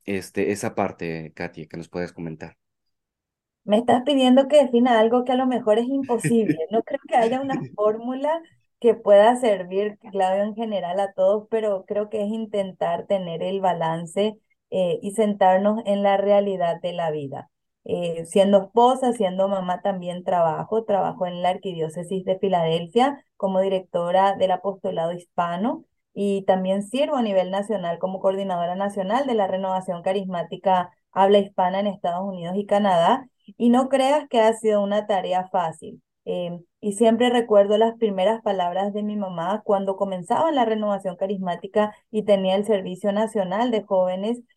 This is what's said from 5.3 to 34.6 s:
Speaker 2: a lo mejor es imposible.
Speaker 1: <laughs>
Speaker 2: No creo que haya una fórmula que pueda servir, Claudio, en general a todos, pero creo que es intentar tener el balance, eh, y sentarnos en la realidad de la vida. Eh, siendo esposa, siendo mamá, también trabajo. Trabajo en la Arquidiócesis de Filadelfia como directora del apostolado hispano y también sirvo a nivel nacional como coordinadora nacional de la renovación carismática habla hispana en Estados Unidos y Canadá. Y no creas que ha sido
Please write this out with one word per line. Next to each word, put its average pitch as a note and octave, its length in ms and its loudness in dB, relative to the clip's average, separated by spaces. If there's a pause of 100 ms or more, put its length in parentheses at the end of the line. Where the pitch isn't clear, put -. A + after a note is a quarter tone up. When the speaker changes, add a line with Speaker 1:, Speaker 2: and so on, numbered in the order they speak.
Speaker 2:
a B3+ 40 2
lo B3+ 100 0
mejor A3 320 2
es A#3+ 80 -2
imposible. A#3+ 720 0
Speaker 1:
<laughs> D#3+ 120 -4
Speaker 2:
No A3+ 120 0
creo - 240 -8
que D#4+ 100 0
haya A#3+ 240 2
una C4+ 200 -4 (160)
fórmula B3+ 640 -2 (380)
que A#3 140 4
pueda G#3 420 6
servir, G3+ 600 -2 (120)
Claudio, F#3+ 320 0
en G#3 140 -4
general G3 420 -4
a G3 140 -2
todos, G3+ 360 2
pero G#3+ 380 -2
creo G#3 240 -4
que G#3+ 140 -4
es G3+ 80 -4
intentar F#3+ 760 -4
tener F3 360 -2
el F#3+ 180 -4
balance, F3 760 -2 (380)
eh, F3 280 0
y G3+ 80 -6
sentarnos G3+ 760 2
en G3+ 180 0
la G3 140 2
realidad G3 640 0
de F3 140 -6
la E3 160 -2
vida. C#3 400 -8 (340)
Eh, E3+ 400 -6
siendo G3 380 4
esposa, B3 500 2
siendo F#3+ 340 -2
mamá, F3+ 360 -4
también F3+ 420 -4
trabajo. F3 600 0
Trabajo F3+ 420 -2
en F3 160 -8
la F3+ 80 2
Arquidiócesis F3 720 -6
de F#3+ 140 -2
Filadelfia F3 840 0 (140)
como F#3+ 240 0
directora F#3+ 760 0
del F#3+ 140 0
apostolado F#3 600 -4
hispano F3+ 720 -6 (300)
y G3 320 -2
también F#3+ 380 0
sirvo C#4+ 320 -2
a B3 60 0
nivel F#3 280 0
nacional F#3+ 480 -4
como F#3+ 220 -6
coordinadora F#3 540 -2
nacional G3+ 520 -2
de A#3 80 -2
la G3+ 120 2
renovación F#3 560 -4
carismática F#3 880 -2 (220)
habla G3 260 6
hispana F#3+ 420 0
en G#3 80 -2
Estados F3+ 380 -4
Unidos F#3 300 -8
y G#3 80 -4
Canadá. G3+ 640 2 (300)
Y A#3+ 100 2
no B3+ 220 4
creas C#4 400 2
que A#3+ 100 2
ha A3 140 4
sido G#3+ 280 2